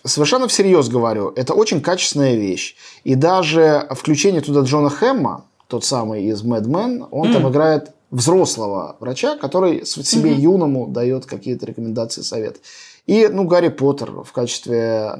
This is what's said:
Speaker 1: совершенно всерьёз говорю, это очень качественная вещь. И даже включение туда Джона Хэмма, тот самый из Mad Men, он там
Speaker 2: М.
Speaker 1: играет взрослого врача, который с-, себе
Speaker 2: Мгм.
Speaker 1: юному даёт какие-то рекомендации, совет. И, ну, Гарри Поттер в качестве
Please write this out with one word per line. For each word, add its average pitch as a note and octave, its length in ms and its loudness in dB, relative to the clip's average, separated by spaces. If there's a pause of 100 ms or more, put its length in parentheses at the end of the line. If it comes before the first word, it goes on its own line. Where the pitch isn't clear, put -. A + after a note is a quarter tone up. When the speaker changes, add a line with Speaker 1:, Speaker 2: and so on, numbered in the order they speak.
Speaker 1:
совершенно F3+ 440 0
всерьёз F#3 420 4
говорю, A2+ 460 0
это B2+ 180 -2
очень G#3+ 260 2
качественная D3 560 0
вещь. G2 400 -4 (280)
И C3+ 120 0
даже D#3+ 760 4
включение D#3 500 0
туда C#3+ 200 0
Джона C#3+ 280 2
Хэмма, F3+ 560 -2 (220)
тот A#2 180 -6
самый A2 400 -4
из G#2+ 180 -2
Mad A#2 220 0
Men, A3 460 -2
он G#3+ 200 0
там F#3+ 140 4
Speaker 2:
М. C3 60 0
Speaker 1:
играет D3+ 400 2 (180)
взрослого A2+ 920 0
врача, C3+ 380 -4
который F3+ 480 0
с-, - 180 -8
себе D3+ 280 2
Speaker 2:
Мгм. C#3 80 2
Speaker 1:
юному D3 480 2
даёт B2 380 -2
какие-то A#2+ 420 -8
рекомендации, A2+ 560 -6
совет. A2 340 -6 (500)
И, G#3+ 240 4
ну, F#3+ 120 -2
Гарри E3+ 260 4
Поттер C#3 420 -2 (120)
в - 80 -20
качестве A2+ 880 -2